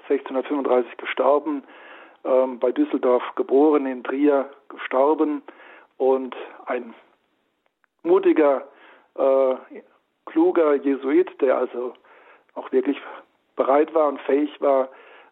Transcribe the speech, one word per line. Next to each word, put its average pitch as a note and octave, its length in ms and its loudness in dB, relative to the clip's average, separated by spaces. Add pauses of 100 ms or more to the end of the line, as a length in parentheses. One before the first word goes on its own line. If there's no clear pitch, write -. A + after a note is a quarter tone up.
sechzehnhundertfünfunddreißig C3 920 -2
gestorben, C#3+ 640 -2 (580)
ähm, C3 380 0
bei B2 100 2
Düsseldorf B2+ 540 0 (100)
geboren, C#3 520 2
in B2+ 180 -8
Trier C#3 460 0 (180)
gestorben C#3+ 760 0 (540)
und C3 400 0 (300)
ein A#2+ 280 -8 (1080)
mutiger, D#3 640 2 (480)
äh, C3+ 400 2 (680)
kluger E3 480 2
Jesuit, C#3 680 0
der C3 160 2
also B2 380 -6 (600)
auch - 160 -14
wirklich C3+ 300 0 (560)
bereit D3 380 2
war D3+ 140 2
und C3+ 120 -8
fähig D3 400 -2
war, C3+ 300 0 (420)